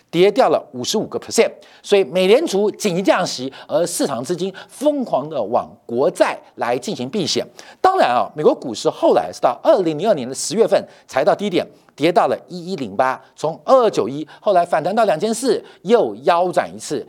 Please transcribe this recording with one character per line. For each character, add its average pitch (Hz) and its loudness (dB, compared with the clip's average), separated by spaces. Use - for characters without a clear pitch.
跌 175 4
掉 220 4
了 143 0
五 123 -10
十 - -4
五 185 0
个 117 -8
percent， 170 0
所 202 2
以 190 4
美 185 0
联 269 4
储 208 0
紧 175 -4
急 190 -2
降 202 2
息， 127 -8
而 156 0
市 208 -2
场 131 -6
资 175 -4
金 185 -4
疯 285 -2
狂 147 -4
的 143 -4
往 101 -2
国 131 0
债 180 0
来 123 -2
进 185 -8
行 123 -6
避 190 -2
险。 - -2
当 381 4
然 143 4
啊， 117 0
美 151 -6
国 156 4
股 123 -8
市 - -4
后 285 2
来 90 2
是 - -16
到 127 0
二 160 4
零 160 -2
零 170 -2
二 180 2
年 127 -4
的 131 -10
十 - -6
月 208 4
份 156 2
才 131 -2
到 175 4
低 202 -4
点， 156 0
跌 156 2
到 170 4
了 113 -2
一 180 -12
一 190 -4
零 104 -8
八， 131 0
从 156 -6
二 247 4
九 110 0
一 143 -8
后 208 0
来 175 4
反 170 -2
弹 190 -4
到 233 2
两 160 0
千 220 -2
四， 220 -2
又 170 2
腰 175 2
斩 110 -2
一 107 -16
次 113 -8